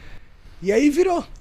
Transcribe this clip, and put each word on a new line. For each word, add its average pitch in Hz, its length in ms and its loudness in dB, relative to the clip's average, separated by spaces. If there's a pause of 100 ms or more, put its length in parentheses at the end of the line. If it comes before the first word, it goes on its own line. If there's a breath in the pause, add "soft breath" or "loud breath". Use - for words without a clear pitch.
(640 loud breath)
E 185 80 -4
aí 262 200 4
virou. 349 360 0 (140)